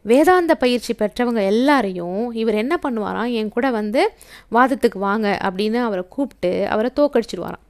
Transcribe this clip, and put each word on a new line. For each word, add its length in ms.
வேதாந்த 540
பயிற்சி 380
பெற்றவங்க 520
எல்லாரையும் 840
இவர் 220
என்ன 300
பண்ணுவாராம், 480
"என் 180
கூட 220
வந்து 400
வாதத்துக்கு 480
வாங்க" 440
அப்படின்னு 380
அவரை 280
கூப்பிட்டு 580
அவரை 280
தோற்கடிச்சிருவாராம். 760